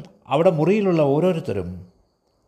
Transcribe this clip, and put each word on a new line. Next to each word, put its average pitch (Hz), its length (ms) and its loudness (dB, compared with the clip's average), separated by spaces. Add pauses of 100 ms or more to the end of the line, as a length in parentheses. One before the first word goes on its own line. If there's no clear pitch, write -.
(280)
അവിടെ 160 220 2
മുറിയിലുള്ള 175 520 2
ഓരോരുത്തരും 143 680 -2 (800)